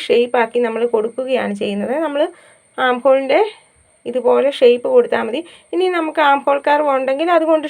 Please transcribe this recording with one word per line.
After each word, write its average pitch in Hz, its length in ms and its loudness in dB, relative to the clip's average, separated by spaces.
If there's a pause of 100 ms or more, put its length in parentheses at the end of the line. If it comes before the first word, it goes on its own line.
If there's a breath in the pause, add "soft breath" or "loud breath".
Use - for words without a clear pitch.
ഷേപ്പാക്കി 240 580 0
നമ്മൾ 226 180 -4 (100)
കൊടുക്കുകയാണ് 226 680 -2
ചെയ്യുന്നത്. 202 340 -4 (100)
നമ്മൾ 285 160 -2 (640 soft breath)
ആം 247 200 2
ഹോളിൻ്റെ 269 360 2 (720 loud breath)
ഇതുപോലെ 247 480 2
ഷേപ്പ് 240 340 4
കൊടുത്താൽ 233 360 2
മതി. 233 120 -6 (340 loud breath)
ഇനി 359 120 0 (100)
നമുക്ക് 320 320 -2
ആം 277 160 4
ഹോൾ 277 220 0
കർവ് 294 300 2
ഉണ്ടെങ്കിൽ 269 400 -2
അതുകൊണ്ട് 320 340 0